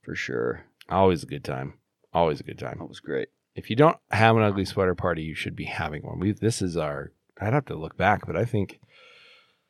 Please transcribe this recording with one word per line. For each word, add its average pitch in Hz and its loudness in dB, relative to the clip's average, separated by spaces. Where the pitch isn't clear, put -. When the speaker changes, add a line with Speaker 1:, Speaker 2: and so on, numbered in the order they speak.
Speaker 1:
for - -10
sure. 60 -4
Speaker 2:
Always 90 4
a 64 -14
good 73 -10
time. 69 -6
Always 80 2
a - -12
good 71 -14
time. - -10
Speaker 1:
That - -12
was - -20
great. 69 -4
Speaker 2:
If - -12
you 113 -2
don't 151 6
have 113 6
an 110 6
ugly 101 2
sweater 92 2
party, 85 -2
you 78 -6
should - -8
be - -8
having 76 -6
one. 82 -10
We've, 98 0
this 110 0
is 90 -2
our, 76 -4
I'd 107 0
have 139 0
to - -8
look 78 -10
back, 95 2
but 82 -4
I 107 2
think 104 -2